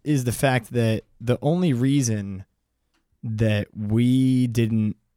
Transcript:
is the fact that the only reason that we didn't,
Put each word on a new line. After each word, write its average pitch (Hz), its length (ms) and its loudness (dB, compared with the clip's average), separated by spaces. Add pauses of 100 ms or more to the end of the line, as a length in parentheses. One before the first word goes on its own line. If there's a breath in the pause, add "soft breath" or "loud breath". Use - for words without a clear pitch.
is 143 220 0
the 120 80 -2
fact 127 400 0
that 113 320 0 (140)
the 151 220 -2
only 170 320 0
reason 113 720 -2 (800)
that 110 520 0
we 123 680 2
didn't, 113 520 0 (200)